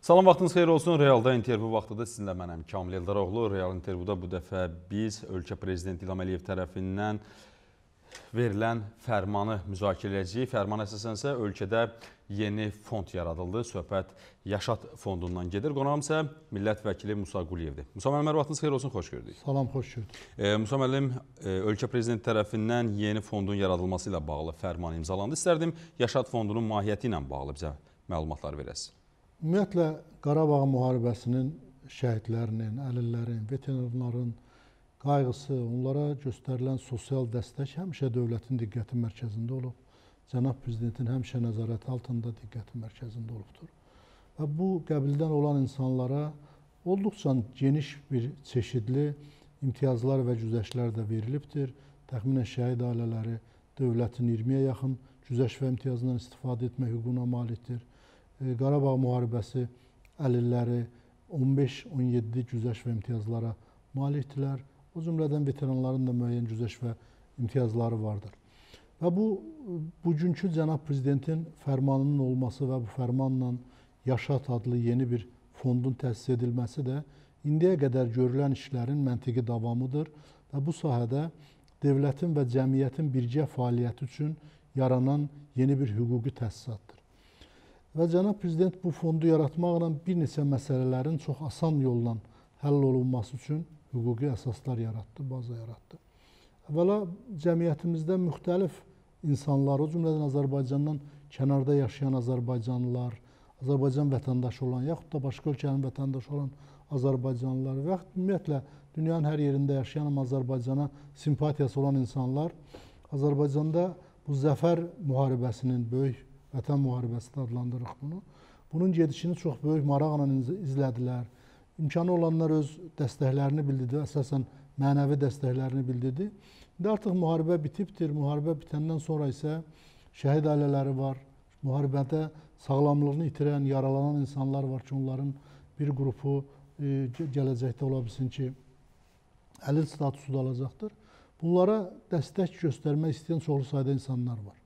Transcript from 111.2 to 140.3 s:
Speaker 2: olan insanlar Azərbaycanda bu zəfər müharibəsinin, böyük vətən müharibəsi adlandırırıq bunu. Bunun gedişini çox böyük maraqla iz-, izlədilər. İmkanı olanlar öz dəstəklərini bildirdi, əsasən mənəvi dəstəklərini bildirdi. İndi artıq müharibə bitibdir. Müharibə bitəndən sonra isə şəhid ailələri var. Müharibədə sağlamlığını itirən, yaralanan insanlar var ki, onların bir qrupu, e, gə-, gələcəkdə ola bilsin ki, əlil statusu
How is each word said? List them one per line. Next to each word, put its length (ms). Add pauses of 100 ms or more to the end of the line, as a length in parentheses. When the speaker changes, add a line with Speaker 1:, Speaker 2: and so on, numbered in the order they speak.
Speaker 2:
olan 220
insanlar 500 (560)
Azərbaycanda 800 (380)
bu 100
zəfər 480 (160)
müharibəsinin, 880
böyük 340 (300)
vətən 260
müharibəsi 580
adlandırırıq 640
bunu. 200 (520)
Bunun 180
gedişini 440
çox 280
böyük 220
maraqla 460
iz-, 220 (140)
izlədilər. 580 (520)
İmkanı 360
olanlar 420
öz 140 (280)
dəstəklərini 720
bildirdi, 340
əsasən 440 (340)
mənəvi 420
dəstəklərini 640
bildirdi. 440 (500)
İndi 100
artıq 300
müharibə 420
bitibdir. 540
Müharibə 480
bitəndən 400
sonra 260
isə 300 (580)
şəhid 320
ailələri 480
var. 220 (480)
Müharibədə 600 (360)
sağlamlığını 640
itirən, 380
yaralanan 560
insanlar 400
var 240
ki, 80
onların 380 (440)
bir 220
qrupu, 400 (400)
e, 340
gə-, 220
gələcəkdə 500
ola 220
bilsin 260
ki, 200 (1160)
əlil 180
statusu 480